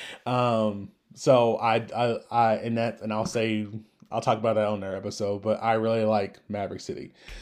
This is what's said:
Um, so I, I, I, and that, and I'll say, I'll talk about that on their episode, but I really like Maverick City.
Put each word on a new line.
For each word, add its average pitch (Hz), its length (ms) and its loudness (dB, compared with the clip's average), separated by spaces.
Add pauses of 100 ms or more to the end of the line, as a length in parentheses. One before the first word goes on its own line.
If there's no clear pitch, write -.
(260)
Um, 110 640 0 (240)
so 120 420 4
I, 113 380 2
I, 117 240 0 (120)
I, 113 260 4
and 117 220 -2
that, 113 220 -2
and 110 120 -6
I'll 107 140 -2
say, 110 400 -2 (460)
I'll 110 80 -2
talk 113 180 2
about 113 160 2
that 107 120 2
on 104 140 -2
their 95 160 -6
episode, 101 460 -4
but 107 200 0
I 113 120 2
really 113 300 2
like 107 340 0 (100)
Maverick 98 320 -6
City. - 320 -12 (300)